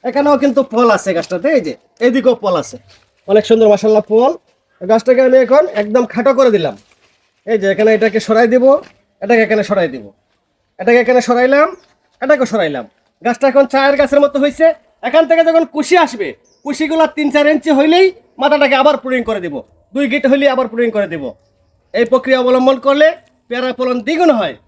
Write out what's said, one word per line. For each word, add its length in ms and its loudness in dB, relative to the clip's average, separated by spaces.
এখানেও 380 0
কিন্তু 180 0
ফল 240 2
আছে 220 -6
গাছটাতে, 380 -6
এই 100 0
যে 60 -8
এইদিকেও 380 2
ফল 200 -2
আছে, 140 -14
অনেক 220 2
সুন্দর 220 4
মাশাআল্লাহ 380 0
ফল। 220 2
গাছটাকে 480 0
আমি 180 4
এখন 160 4
একদম 320 0
খাটো 260 0
করে 180 4
দিলাম, 180 -4
এই 140 -2
যে 120 -4
এখানে 240 2
এটাকে 300 0
সরাই 280 2
দিব, 100 2
এটাকে 240 2
এখানে 240 -2
সরাই 240 0
দিব, 100 -14
এটাকে 260 2
এখানে 240 2
সরাইলাম, 400 2
এটাকে 300 0
সরাইলাম। 320 -4
গাছটা 300 -2
এখন 200 2
চায়ের 280 0
গাছের 240 2
মতো 180 -2
হয়েছে। 240 0
এখান 260 2
থেকে 200 2
যখন 160 2
কুশি 300 0
আসবে, 240 -6
কুশিগুলা 420 -2
তিন 180 -4
চার 180 2
ইঞ্চি 260 -2
হইলেই 280 2
মাথাটাকে 440 2
আবার 200 2
প্রুনিং 260 -4
করে 120 -6
দিব, 140 -10
দুই 180 -2
গিট 180 -4
হইলেই 240 2
আবার 140 -2
প্রুনিং 280 -4
করে 160 -2
দিব। 120 -10
এই 160 0
প্রক্রিয়া 320 0
অবলম্বন 340 2
করলে 200 2
পেয়ারা 200 -6
ফলন 180 -2
দ্বিগুণ 320 0
হয়। 160 -6